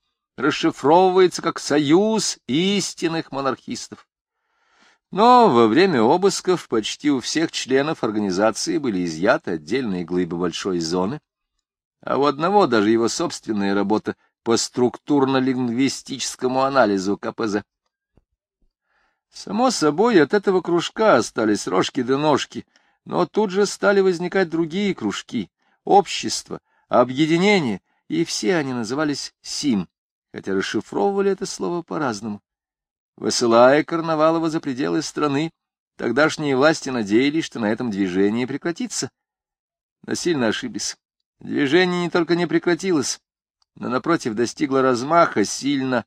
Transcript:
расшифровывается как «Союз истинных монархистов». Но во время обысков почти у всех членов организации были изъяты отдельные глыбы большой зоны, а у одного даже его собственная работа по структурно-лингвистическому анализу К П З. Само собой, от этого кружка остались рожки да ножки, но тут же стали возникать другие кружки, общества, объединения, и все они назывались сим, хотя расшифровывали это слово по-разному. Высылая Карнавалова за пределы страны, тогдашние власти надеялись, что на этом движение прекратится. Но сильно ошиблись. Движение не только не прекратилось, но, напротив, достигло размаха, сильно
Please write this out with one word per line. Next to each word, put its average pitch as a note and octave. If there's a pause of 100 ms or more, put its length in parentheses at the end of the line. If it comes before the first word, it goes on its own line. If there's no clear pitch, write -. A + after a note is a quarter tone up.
(380)
расшифровывается E3
как E3+
«Союз E3
истинных E3
монархистов». B2 (1040)
Но A#3
во A#2
время C#3+
обысков F3+
почти B2
у C3+
всех D#3
членов C#3
организации G#2+
были G#2
изъяты F#2+
отдельные F2+
глыбы F2
большой F2
зоны, F#2 (800)
а B2
у C#3
одного E3
даже A2
его A2+
собственная G#2
работа G2+ (280)
по A2+
структурно-лингвистическому C3
анализу G2+
К A2+
П A#2
З. G2+ (1700)
Само A#3+
собой, E3+
от C#3+
этого G3
кружка F3
остались G#2+
рожки C#3
да C3
ножки, D3 (360)
но D#3
тут G3+
же G3
стали G3
возникать F3+
другие E3+
кружки, G#2 (340)
общества, - (260)
объединения, D3 (260)
и E3
все G3
они C3+
назывались C3
сим, G#2+ (420)
хотя G2+
расшифровывали G3
это F#3+
слово F3
по-разному. A#2 (720)
Высылая A#2+
Карнавалова E3
за D#3+
пределы D3+
страны, D3 (460)
тогдашние C#3
власти C#3+
надеялись, C3
что -
на G#2+
этом A#2+
движение G2
прекратится. D#3 (960)
Но -
сильно C3+
ошиблись. - (440)
Движение E3
не E3
только E3+
не F3
прекратилось, E3 (540)
но, A2+
напротив, B2+
достигло C3
размаха, C3
сильно C3